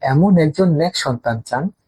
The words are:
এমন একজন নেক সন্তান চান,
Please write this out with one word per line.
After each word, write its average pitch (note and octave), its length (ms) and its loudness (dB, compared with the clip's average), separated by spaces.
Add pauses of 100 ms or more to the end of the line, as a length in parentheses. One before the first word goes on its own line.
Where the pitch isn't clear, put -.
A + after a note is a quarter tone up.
এমন D#3+ 360 2
একজন E3 320 2
নেক E3 260 0
সন্তান A#2+ 460 -4
চান, C#3 280 -6 (180)